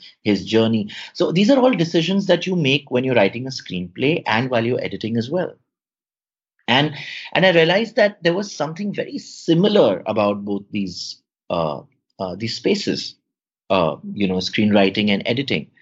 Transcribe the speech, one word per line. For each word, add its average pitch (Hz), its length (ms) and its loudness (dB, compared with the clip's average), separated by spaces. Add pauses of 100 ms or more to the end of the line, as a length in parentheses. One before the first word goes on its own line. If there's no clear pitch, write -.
(220)
his 98 240 0
journey? 110 440 2 (240)
So - 180 -2
these 208 180 4
are 277 80 6
all 254 140 4
decisions 180 540 0
that 175 200 0
you 185 100 -2
make 139 340 0
when 127 140 0
you're 127 100 0
writing 117 320 2
a 131 40 -8
screenplay 123 760 -4
and 120 240 0
while 117 140 0
you're 120 180 -2
editing 107 340 -6
as 113 140 -2
well. 175 240 -4 (1120)
And, 143 260 2 (380)
and 175 140 4
I 185 60 6
realized 170 440 2
that 208 260 2
there 170 120 2
was 202 200 -6
something 160 380 -6
very - 240 -8
similar 165 880 2
about 104 400 0
both 101 260 -4
these, 95 520 -8 (260)
uh, 80 320 -2 (380)
uh, 92 180 -6
these 113 180 -6
spaces, - 600 -4 (540)
uh, 82 260 2 (160)
you 98 160 -2
know, 92 80 -2
screenwriting 101 720 2
and 98 160 0
editing. 120 460 -2 (120)